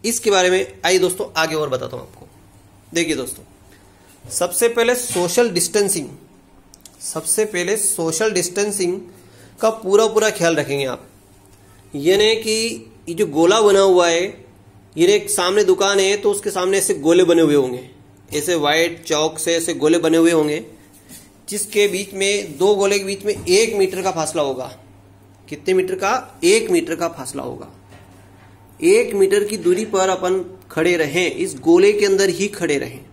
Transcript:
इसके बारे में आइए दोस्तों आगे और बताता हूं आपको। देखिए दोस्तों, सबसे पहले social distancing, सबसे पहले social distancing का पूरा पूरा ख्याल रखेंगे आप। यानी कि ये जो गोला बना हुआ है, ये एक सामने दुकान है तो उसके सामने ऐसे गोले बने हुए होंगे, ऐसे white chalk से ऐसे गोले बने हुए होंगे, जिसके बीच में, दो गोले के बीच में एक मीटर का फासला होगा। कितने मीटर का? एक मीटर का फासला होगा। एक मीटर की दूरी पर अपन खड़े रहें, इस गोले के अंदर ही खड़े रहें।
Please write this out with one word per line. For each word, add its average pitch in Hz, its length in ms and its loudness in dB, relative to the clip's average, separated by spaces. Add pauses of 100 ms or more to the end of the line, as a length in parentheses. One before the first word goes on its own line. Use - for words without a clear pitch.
इसके 226 260 -2
बारे 185 180 4
में 190 360 -2
आइए 180 140 4
दोस्तों 180 260 -2 (120)
आगे 160 180 -2
और 151 140 -2
बताता 127 280 -6
हूं - 80 -14
आपको। - 200 -20 (680)
देखिए 160 220 -2
दोस्तों, 127 280 -10 (880)
सबसे 180 380 -2
पहले 233 280 0
social 196 540 -2
distancing, 180 580 -2 (960)
सबसे 208 420 -2
पहले 190 320 -2
social 185 540 -2
distancing 190 680 -2 (640)
का 220 80 2
पूरा 220 380 2
पूरा 214 220 2
ख्याल 170 260 0
रखेंगे 139 300 -2
आप। 123 200 -8 (880)
यानी 196 420 2
कि 220 200 -2 (540)
ये 170 60 -8
जो 196 120 0
गोला 170 340 2
बना 196 180 6
हुआ 180 280 6
है, 170 380 -2 (520)
ये 170 100 4
एक 202 220 2
सामने 196 340 0
दुकान 196 360 2
है 196 180 2
तो 202 140 0
उसके 202 200 -6
सामने 190 260 0
ऐसे 165 160 0
गोले 165 300 4
बने 170 180 4
हुए 147 140 4
होंगे, 127 340 -2 (440)
ऐसे 160 220 -2
white 160 480 0
chalk 160 360 -2
से 165 160 -2
ऐसे 165 180 -4
गोले 156 240 2
बने 160 200 2
हुए 165 140 4
होंगे, 151 340 0 (840)
जिसके 202 380 0
बीच 196 260 -4
में, 196 440 -4
दो 202 180 4
गोले 196 240 0
के 196 60 -6
बीच 196 200 -8
में 208 80 -2
एक 196 420 0
मीटर 190 260 0
का 185 100 -2
फासला 160 300 -4
होगा। 131 300 -6 (800)
कितने 165 240 -4
मीटर 185 220 0
का? 208 480 -4
एक 220 260 4
मीटर 165 260 0
का 170 120 -4
फासला 139 360 -10
होगा। 123 280 -14 (1080)
एक 220 340 2
मीटर 196 300 2
की 208 140 -4
दूरी 180 280 0
पर 190 240 0
अपन 180 500 -4 (120)
खड़े 170 260 0
रहें, 160 340 0
इस 170 280 -6
गोले 180 340 6
के 202 120 2
अंदर 196 240 2
ही 180 180 -2
खड़े 156 300 -2
रहें। 123 220 -8 (140)